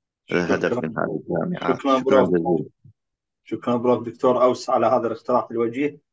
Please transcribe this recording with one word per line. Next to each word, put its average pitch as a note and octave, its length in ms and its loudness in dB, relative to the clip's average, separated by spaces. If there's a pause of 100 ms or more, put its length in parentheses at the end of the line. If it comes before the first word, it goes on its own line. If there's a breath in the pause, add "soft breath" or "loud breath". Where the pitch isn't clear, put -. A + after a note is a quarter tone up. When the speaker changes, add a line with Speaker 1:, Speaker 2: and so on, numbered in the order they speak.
(320)
Speaker 1:
الهدف F2 380 0
Speaker 2:
شكرًا. A#2+ 180 -4
Speaker 1:
من D#2 100 -6
هذه - 240 -4
الجامعات. - 560 -4
Speaker 2:
شكرًا C3+ 220 2
Speaker 1:
شكرًا B2+ 220 4
Speaker 2:
بروف. F2+ 80 0
Speaker 1:
جزيلا. E2+ 340 0 (800)
Speaker 2:
شكرًا A#2+ 320 -4
بروف A#2 320 0
دكتور B2 340 2
أوس B2+ 280 0
على A#2+ 160 2
هذا A#2+ 200 2
الاقتراح A2+ 440 -2
الوجيه A#2+ 500 -4 (120)